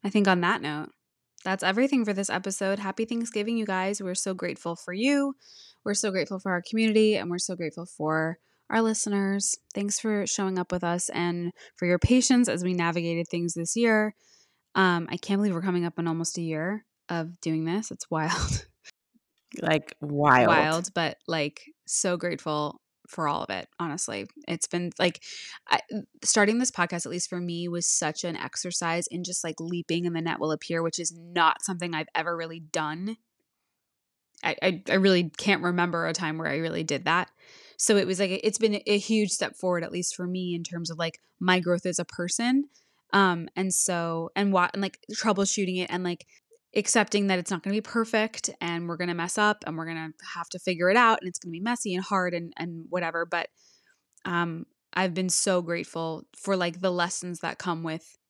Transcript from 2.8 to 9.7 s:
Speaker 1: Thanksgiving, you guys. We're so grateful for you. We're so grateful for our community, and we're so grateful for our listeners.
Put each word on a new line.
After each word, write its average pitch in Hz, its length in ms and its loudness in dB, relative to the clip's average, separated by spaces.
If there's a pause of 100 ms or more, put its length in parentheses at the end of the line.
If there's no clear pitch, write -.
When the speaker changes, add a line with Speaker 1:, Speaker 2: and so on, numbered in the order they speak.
Speaker 1:
Thanksgiving, 226 500 -4
you 220 100 -2
guys. 196 360 -2
We're 180 140 -4
so 190 180 -4
grateful 175 420 -6
for 180 180 -12
you. 277 420 2 (500)
We're 208 80 0
so 202 180 0
grateful 185 280 -2
for 190 120 -2
our 175 180 0
community, 220 460 4
and 104 140 -4
we're 175 80 -2
so 180 180 -4
grateful 170 300 -6
for 160 540 -2 (300)
our 226 120 2
listeners. 202 760 0 (180)